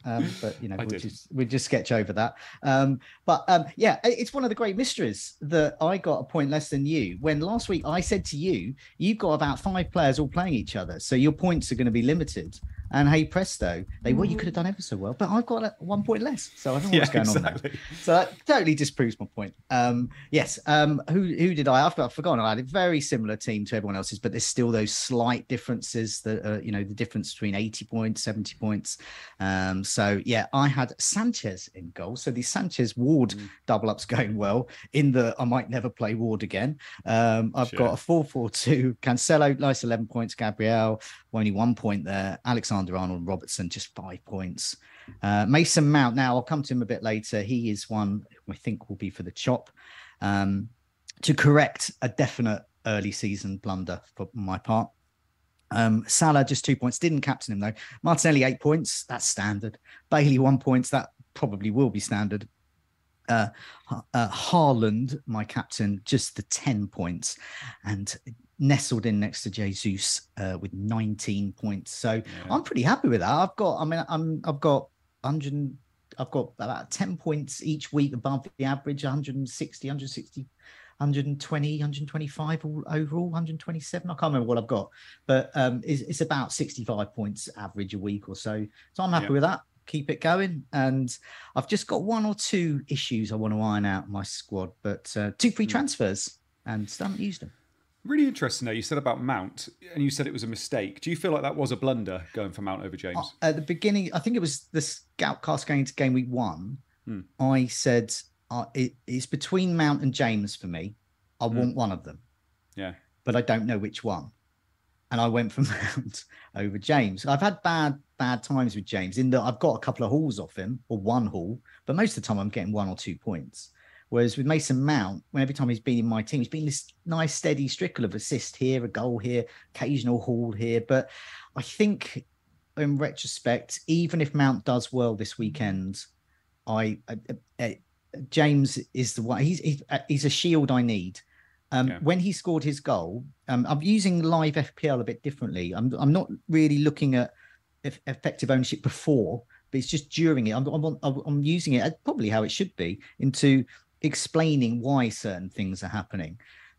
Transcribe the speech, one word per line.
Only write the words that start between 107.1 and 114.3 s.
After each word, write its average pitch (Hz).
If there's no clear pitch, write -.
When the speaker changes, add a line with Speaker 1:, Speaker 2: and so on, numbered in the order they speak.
Speaker 1:
I 131
said, 120
uh, 120
it, 127
"It's 127
between 180
Mount 151
and 131
James 110
for -
me. 87
I 120
Speaker 2:
Hmm. 117
Speaker 1:
want 123
one 117
of 87
them. -
Speaker 2:
Yeah. 95
Speaker 1:
But 120
I 123
don't 113
know 113
which -
one." 92